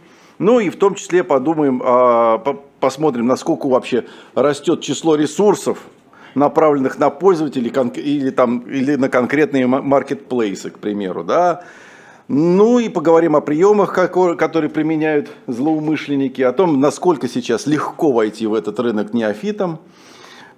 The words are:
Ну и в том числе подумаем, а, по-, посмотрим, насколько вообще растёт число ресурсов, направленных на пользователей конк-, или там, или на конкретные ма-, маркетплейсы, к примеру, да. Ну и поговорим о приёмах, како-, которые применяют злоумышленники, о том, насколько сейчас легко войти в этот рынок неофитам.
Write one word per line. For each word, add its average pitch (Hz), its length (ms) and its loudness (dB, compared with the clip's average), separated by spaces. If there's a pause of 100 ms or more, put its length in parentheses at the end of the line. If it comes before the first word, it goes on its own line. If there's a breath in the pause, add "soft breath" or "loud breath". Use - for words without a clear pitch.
(400 soft breath)
Ну 233 200 4
и 190 100 0
в - 80 -10
том 190 180 2
числе 175 280 0
подумаем, 143 600 0
а, 120 540 4
по-, 139 260 -6 (160)
посмотрим, 131 480 0
насколько 131 400 -2
вообще 120 380 0 (280 loud breath)
растёт 143 480 0
число 156 340 -2
ресурсов, 151 640 0 (560 loud breath)
направленных 143 640 2
на 143 100 2
пользователей 147 600 0
конк-, 123 300 -2
или 143 300 -2
там, 123 300 0
или 135 360 -2
на 131 140 0
конкретные 135 580 0
ма-, 127 140 0
маркетплейсы, 123 880 -2
к - 100 -18
примеру, 98 440 -6
да. 165 400 0 (640 loud breath)
Ну 185 520 4
и 226 80 0
поговорим 165 480 2
о 143 60 4
приёмах, 185 520 2
како-, 180 420 0
которые 156 340 -2
применяют 156 600 -2 (160)
злоумышленники, 143 920 -2
о 123 120 2
том, 160 260 2
насколько 147 480 0
сейчас - 400 -4
легко 147 440 -2
войти 110 360 0
в 104 60 0
этот 107 260 -4
рынок 107 340 -2
неофитам. 160 680 -4 (800 loud breath)